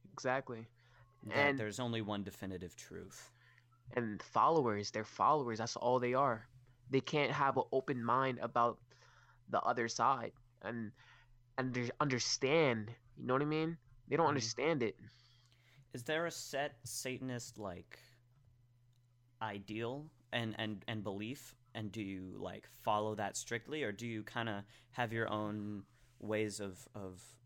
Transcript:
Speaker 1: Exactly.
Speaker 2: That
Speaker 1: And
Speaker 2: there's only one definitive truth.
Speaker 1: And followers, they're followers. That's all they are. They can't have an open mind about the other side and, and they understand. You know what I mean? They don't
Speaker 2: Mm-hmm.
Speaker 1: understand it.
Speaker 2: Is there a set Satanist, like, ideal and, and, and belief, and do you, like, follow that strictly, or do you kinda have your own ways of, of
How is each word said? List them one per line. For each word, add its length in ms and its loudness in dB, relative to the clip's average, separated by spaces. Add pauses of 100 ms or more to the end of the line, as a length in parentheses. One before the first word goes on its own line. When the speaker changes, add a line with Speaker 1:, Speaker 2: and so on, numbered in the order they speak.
(120)
Speaker 1:
Exactly. 540 -2 (600)
Speaker 2:
That 100 -2
Speaker 1:
And 220 4
Speaker 2:
there's 200 -2
only 240 0
one 220 -2
definitive 500 -8
truth. 560 -14 (600)
Speaker 1:
And 300 -2
followers, 680 4
they're 140 -2
followers. 540 2
That's 180 -4
all 240 4
they 140 2
are. 340 2 (420)
They 100 4
can't 300 2
have 260 2
an 140 4
open 320 0
mind 380 4
about 380 2 (720)
the 120 2
other 260 2
side 460 2 (300)
and, 280 -4 (640)
and 160 0
they 180 0 (100)
understand. 920 2 (260)
You 100 -8
know 80 4
what 80 4
I 40 2
mean? 300 0 (320)
They 80 2
don't 80 6
Speaker 2:
Mm-hmm. 60 6
Speaker 1:
understand 520 0
it. 140 0 (960)
Speaker 2:
Is 100 -8
there 240 0
a 60 -4
set 520 -4
Satanist, 720 -6
like, 400 -8 (1400)
ideal 640 -4 (260)
and, 260 0
and, 300 -4
and 140 -2
belief, 520 -6 (200)
and 180 -4
do 100 -4
you, 360 -6
like, 300 -8 (140)
follow 320 4
that 220 -2
strictly, 460 -4
or 100 0
do 140 -6
you 160 -2
kinda 420 -4 (280)
have 200 0
your 160 2
own 540 -2 (360)
ways 420 0
of, 340 -8
of 280 -10 (240)